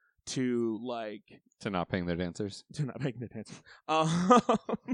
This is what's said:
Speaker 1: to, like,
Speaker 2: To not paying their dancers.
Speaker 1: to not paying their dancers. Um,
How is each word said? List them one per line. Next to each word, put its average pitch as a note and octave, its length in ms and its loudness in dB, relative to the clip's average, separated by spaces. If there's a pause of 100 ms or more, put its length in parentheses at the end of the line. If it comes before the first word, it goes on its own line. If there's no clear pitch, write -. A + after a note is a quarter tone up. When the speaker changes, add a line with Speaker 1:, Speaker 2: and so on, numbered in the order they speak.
(340)
Speaker 1:
to, A#2+ 480 0
like, A2+ 580 -10 (200)
Speaker 2:
To A2 100 -6
not F2+ 180 -2
paying F2+ 180 -2
their F2 100 0
dancers. F2+ 480 -6 (100)
Speaker 1:
to D3 100 -4
not B2+ 160 -8
paying B2+ 180 -4
their A#2+ 100 -10
dancers. - 320 -14 (280)
Um, E3+ 520 6 (540)